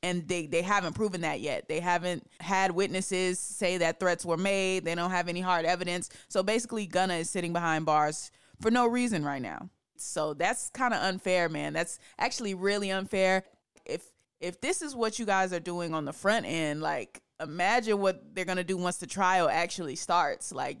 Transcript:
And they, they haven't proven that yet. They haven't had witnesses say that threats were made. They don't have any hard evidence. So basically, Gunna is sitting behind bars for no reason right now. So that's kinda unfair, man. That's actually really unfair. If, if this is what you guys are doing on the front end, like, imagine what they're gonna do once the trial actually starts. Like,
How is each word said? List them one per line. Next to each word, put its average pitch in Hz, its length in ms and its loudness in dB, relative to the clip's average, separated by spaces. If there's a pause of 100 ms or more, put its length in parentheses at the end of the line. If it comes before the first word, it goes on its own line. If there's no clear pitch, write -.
And 175 260 -2
they, 175 180 -2
they 165 160 0
haven't 185 300 2
proven 196 300 -2
that 151 180 -2
yet. 143 260 -4
They 160 140 -2
haven't 175 460 0 (140)
had 190 300 2
witnesses 185 680 0
say 185 400 -2
that 165 200 2
threats 180 260 2
were 170 120 0
made. 190 480 0
They 165 100 0
don't 175 160 0
have 175 180 0
any 175 120 -4
hard 180 240 2
evidence. 175 460 0 (180)
So 190 140 0
basically, 220 440 0
Gunna 180 280 2
is 165 160 -2
sitting 170 240 -2
behind 160 320 2
bars 151 440 2 (300)
for 226 100 4
no 247 160 6
reason 233 380 2
right 139 180 -4
now. 98 280 -10 (260)
So 151 380 -4
that's 185 360 -2
kinda 240 320 0
unfair, 185 460 2
man. 147 240 -4
That's 165 260 -4 (200)
actually 214 360 -2
really 196 360 0
unfair. 190 540 2 (400)
If, - 280 -8 (280)
if 180 200 -8
this 339 220 -2
is 285 120 -8
what 220 240 -2
you 233 80 -4
guys 190 260 2
are 175 80 -2
doing 170 340 -4
on 156 100 -4
the 143 80 -6
front 214 340 0
end, 156 340 -2
like, 151 420 -4 (160)
imagine 202 600 2
what 190 360 0
they're 185 100 -2
gonna 185 180 -2
do 185 140 -2
once 180 220 -2
the - 80 -10
trial 185 420 4
actually 170 480 -2
starts. - 560 0
Like, 135 280 -6